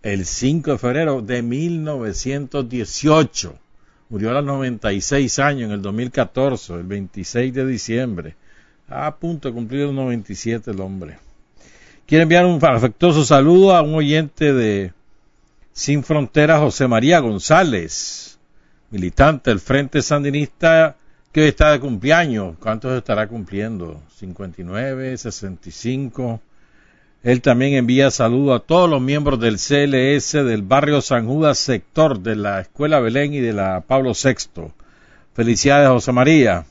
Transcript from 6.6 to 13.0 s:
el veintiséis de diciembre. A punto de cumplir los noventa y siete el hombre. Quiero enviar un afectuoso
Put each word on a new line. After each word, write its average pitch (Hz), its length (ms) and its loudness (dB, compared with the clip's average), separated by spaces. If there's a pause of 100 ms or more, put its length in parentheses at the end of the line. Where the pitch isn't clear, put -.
el 85 80 -10
veintiséis 101 720 -6
de 131 100 -4
diciembre. 113 720 -6 (500)
A 139 300 -8
punto 165 320 -8
de 117 60 -8
cumplir 120 320 -6
los 139 80 -6
noventa 123 360 -6
y 101 40 -10
siete 113 380 -6
el 95 80 -8
hombre. 92 360 -12 (920)
Quiero 160 180 4
enviar 175 200 4
un 170 180 2
afectuoso 143 600 2